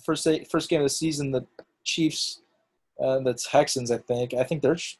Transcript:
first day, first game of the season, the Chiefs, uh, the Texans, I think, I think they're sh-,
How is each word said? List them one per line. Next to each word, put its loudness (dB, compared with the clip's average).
first -2
day, 2
first -2
game 4
of 2
the 2
season, -2
the -2
Chiefs, -2
uh, 2
the 0
Texans, 0
I 2
think, -4
I 2
think -4
they're 4
sh-, -10